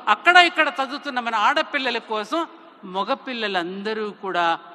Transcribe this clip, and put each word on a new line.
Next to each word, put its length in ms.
అక్కడ 300
ఇక్కడ 340
చదువుతున్న 360
మన 160
ఆడపిల్లల 640
కోసం 500
మగపిల్లలందరూ 1300
కూడా 480